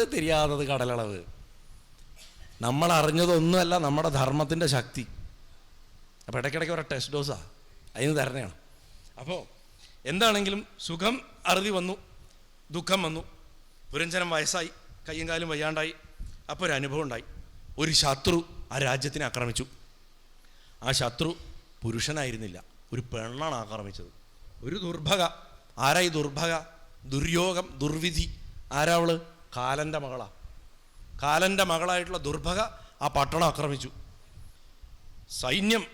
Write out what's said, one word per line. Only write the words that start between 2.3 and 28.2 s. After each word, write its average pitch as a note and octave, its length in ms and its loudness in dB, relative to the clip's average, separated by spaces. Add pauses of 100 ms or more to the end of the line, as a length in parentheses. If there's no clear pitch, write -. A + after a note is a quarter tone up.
നമ്മളറിഞ്ഞതൊന്നുമല്ല E3+ 1160 4
നമ്മുടെ D#3 320 2
ധർമ്മത്തിൻ്റെ C#3+ 580 2
ശക്തി. C3 360 0 (1200)
അപ്പോൾ B2 120 -4
ഇടയ്ക്കിടയ്ക്ക് D#3 340 -2
ഒരു D#3 180 -4
ടെസ്റ്റ് C3+ 220 -4
ഡോസാ C#3+ 240 -2 (580)
അതിന് C#3 220 2
തരണയാണ്. B2+ 380 -2 (640)
അപ്പോൾ D#3+ 200 -8 (640)
എന്താണെങ്കിലും G3+ 560 2 (180)
സുഖം F#3 360 -2 (300)
അറുതി F#3 240 2
വന്നു, F#3 260 -2 (760)
ദുഃഖം D#3+ 320 0
വന്നു. D#3+ 180 -2 (680)
പുരഞ്ജനം E3+ 380 0
വയസ്സായി, E3 400 0 (400)
കയ്യും D#3+ 200 -6
കാലും E3 200 -2
വയ്യാണ്ടായി. D#3 440 -2 (580)
അപ്പോൾ E3 140 -4
ഒരു D#3 80 2
അനുഭവം C#3 280 0
ഉണ്ടായി. A#2+ 240 -6 (520)
ഒരു D#3 140 2
ശത്രു D3 480 4 (320)
ആ B2 60 -4
രാജ്യത്തിനെ C#3 480 0
ആക്രമിച്ചു. A#2+ 400 -2 (1160)
ആ B2+ 80 2
ശത്രു C3 400 2 (500)
പുരുഷനായിരുന്നില്ല, A2+ 760 -2 (360)
ഒരു A#2+ 80 -4
പെണ്ണാണ് B2 540 -6
ആക്രമിച്ചത്. G#2 560 -8 (520)
ഒരു C#3+ 120 -6 (100)
ദുർഭഗ. E3+ 360 0 (560)
ആരാ C#3+ 220 6
ഈ F3+ 100 6
ദുർഭഗ? D3+ 420 0 (540)
ദുര്യോഗം, E3+ 640 2 (100)
ദുർവിധി. D#3+ 480 0 (460)